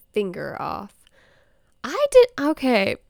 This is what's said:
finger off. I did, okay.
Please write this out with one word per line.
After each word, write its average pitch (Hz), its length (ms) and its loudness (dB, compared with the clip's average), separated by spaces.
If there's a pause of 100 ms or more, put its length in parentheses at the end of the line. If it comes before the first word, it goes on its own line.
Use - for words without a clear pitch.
(140)
finger 175 480 -6
off. 160 320 -10 (920)
I 392 280 -4
did, 494 160 8 (120)
okay. 254 560 0 (140)